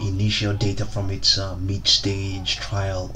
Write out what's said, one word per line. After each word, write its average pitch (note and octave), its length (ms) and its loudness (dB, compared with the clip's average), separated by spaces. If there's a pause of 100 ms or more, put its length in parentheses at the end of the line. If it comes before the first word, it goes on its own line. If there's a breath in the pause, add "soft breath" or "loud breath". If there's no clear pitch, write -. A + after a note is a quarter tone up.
initial G#2 540 2
data G2+ 300 0
from G2 240 -2
its, G2 300 2
uh, F#2+ 160 -4
mid-stage G2 1000 0
trial F#2+ 600 -2